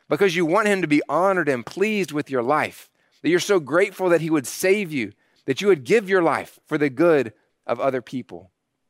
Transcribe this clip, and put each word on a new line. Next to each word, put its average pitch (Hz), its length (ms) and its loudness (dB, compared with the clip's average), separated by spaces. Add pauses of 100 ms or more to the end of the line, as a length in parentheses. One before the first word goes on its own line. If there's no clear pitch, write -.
because 165 280 2
you 175 100 0
want 208 220 2
him 196 140 0
to 165 40 -2
be 151 220 2
honored 175 400 0
and 123 180 -2
pleased 196 460 -2
with 147 180 -6
your 127 140 -2
life, 131 460 -2 (320)
that 139 60 -2
you're 170 120 2
so 202 180 0
grateful 180 520 -2
that 170 100 4
he 160 100 -4
would 156 160 0
save 190 460 -2
you, 113 200 -4 (340)
that 131 140 -4
you 190 60 -2
would 170 160 2
give 190 260 0
your 185 140 2
life 131 420 -2
for 156 140 -4
the 143 120 2
good 139 420 2 (340)
of 120 140 -4
other 131 200 -2
people? 110 520 -14 (380)